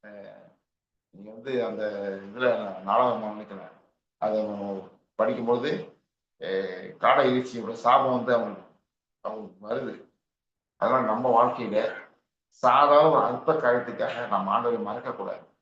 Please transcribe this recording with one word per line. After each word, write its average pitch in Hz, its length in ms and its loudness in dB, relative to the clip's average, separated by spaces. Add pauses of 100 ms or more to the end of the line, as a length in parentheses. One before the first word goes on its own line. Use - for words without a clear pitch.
அஹ், 101 480 -18 (600)
நீங்க 101 200 -20
வந்து 120 340 -6
அந்த 107 200 -6 (380)
இதுல 110 240 -4 (360)
நாடகமா 110 460 2
நினைக்கிறேன், 101 440 -14 (500)
அதை 107 220 0 (680)
படிக்கும்போது, 117 560 0 (720)
அஹ், 92 460 -6 (120)
காடை 131 280 4
இறைச்சியோட 120 460 -2
சாபம் 131 420 4
வந்து 120 200 0
அவங்களுக்கு, 104 340 -4 (520)
அவங்களுக்கு 98 420 -10
வருது. 117 340 -6 (800)
அதனால 123 280 2
நம்ம 113 260 0
வாழ்க்கையில 117 480 2 (680)
சாதாரண 147 640 6
ஒரு 127 140 4
அற்ப 127 280 0
காரியத்துக்காக 120 760 0
நம்ம 98 220 -2
ஆண்டவரை 117 320 0
மறக்க 107 300 -8
கூடாது. - 500 -10